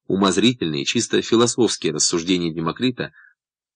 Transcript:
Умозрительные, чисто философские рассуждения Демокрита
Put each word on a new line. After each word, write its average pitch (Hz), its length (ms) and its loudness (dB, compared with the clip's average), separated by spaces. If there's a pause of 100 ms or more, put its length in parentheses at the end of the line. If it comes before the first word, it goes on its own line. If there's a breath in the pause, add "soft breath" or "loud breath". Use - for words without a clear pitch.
Умозрительные, 95 800 2
чисто 107 380 0
философские 113 680 0
рассуждения 85 600 -2
Демокрита 82 600 -4 (640 soft breath)